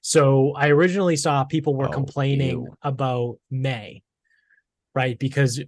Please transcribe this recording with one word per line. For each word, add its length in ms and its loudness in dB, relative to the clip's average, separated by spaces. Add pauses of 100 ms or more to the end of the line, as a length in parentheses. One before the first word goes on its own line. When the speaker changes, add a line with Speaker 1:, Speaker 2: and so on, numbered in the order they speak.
Speaker 1:
So 540 4
I 140 0
originally 480 2
saw 260 0
people 320 -2
were 140 -2
Speaker 2:
Oh, 20 -4
Speaker 1:
complaining 680 -2
Speaker 2:
ew. 220 -14
Speaker 1:
about 560 -4 (100)
May, 540 -6 (920)
right? 240 -2
Because, 480 0